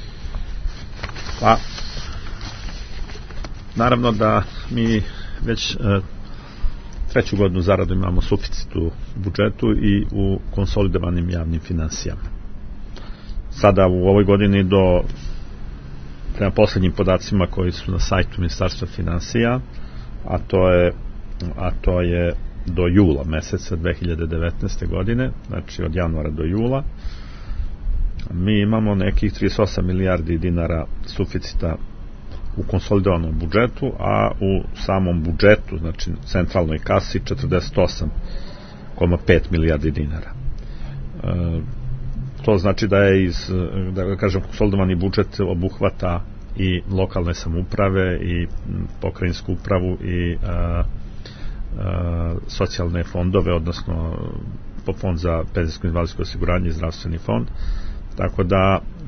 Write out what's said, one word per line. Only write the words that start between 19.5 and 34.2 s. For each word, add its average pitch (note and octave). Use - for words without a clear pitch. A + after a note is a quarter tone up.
a F#2
to F#2
je, F2
a F2+
to F2+
je F2
do F2
jula F2
meseca D#2
dve E2
hiljade E2
devetnaeste E2+
godine, A2
znači -
od E2
januara D#2+
do D2+
jula, A#2
mi G2+
imamo G#2+
nekih G2
trideset -
osam F#2
milijardi F2+
dinara E2
suficita -
u -
konsolidovanom F2
budžetu, A2
a G#2